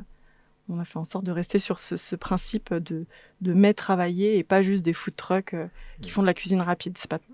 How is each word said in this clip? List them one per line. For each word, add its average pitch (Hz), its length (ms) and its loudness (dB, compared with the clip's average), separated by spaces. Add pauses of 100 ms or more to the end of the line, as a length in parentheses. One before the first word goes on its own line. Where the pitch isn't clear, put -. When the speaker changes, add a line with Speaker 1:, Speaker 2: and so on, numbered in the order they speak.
(680)
Speaker 1:
on 170 100 -4
a 170 60 -6
fait - 120 -10
en 165 60 -4
sorte 185 220 -6
de 180 80 -2
rester 175 260 0
sur 185 200 -4
ce, - 180 -8
ce - 180 -6
principe - 580 -4
de, 165 300 -4 (380)
de 180 120 2
mets 202 200 8
travaillés 190 640 2
et 165 80 2
pas 196 160 6
juste 190 240 2
des 170 80 2
food - 240 -8
trucks, 190 360 -2
euh, 165 140 -4 (340)
qui 196 60 -12
Speaker 2:
Mhm. 175 60 -12
Speaker 1:
font 202 80 2
de 190 60 4
la 180 60 6
cuisine 185 280 0
rapide. 175 360 -2
C'est - 140 -8
pas 160 80 -2 (140)